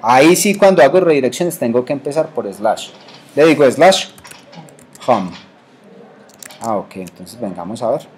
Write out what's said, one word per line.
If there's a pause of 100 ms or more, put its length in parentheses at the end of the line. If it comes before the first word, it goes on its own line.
Ahí
sí,
cuando
hago
redirecciones,
tengo
que
empezar
por
slash. (440)
Le
digo
"slash (960)
home". (1300)
Ah,
ok,
entonces
vengamos
a
ver.